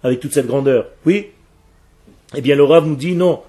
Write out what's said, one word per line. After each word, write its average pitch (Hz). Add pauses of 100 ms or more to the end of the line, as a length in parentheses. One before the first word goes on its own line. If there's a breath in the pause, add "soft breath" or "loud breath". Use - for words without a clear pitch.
avec 127
toute 143
cette 135
grandeur. 131 (220)
Oui ? 202 (1040)
Eh 143
bien 135
le 143
Rav 156
nous 156
dit 160
non. 170